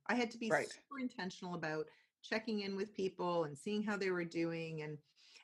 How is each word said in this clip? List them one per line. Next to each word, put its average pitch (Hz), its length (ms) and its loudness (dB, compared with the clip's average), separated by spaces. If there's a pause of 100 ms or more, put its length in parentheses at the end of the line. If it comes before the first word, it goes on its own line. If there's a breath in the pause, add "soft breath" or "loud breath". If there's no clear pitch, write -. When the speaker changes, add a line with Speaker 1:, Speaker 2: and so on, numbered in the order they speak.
Speaker 1:
I 208 80 4
had 233 160 4
to 226 80 -12
be 226 100 0
Speaker 2:
Right. 143 240 4
Speaker 1:
super - 260 -12
intentional 185 560 -4
about 156 320 -2 (360 soft breath)
checking 220 380 0
in 196 160 -2
with 190 160 -4
people 180 520 2
and 147 120 -6
seeing 208 260 0
how 208 140 0
they 190 140 2
were 175 140 2
doing. 165 580 -2
And, 151 160 -6 (440 soft breath)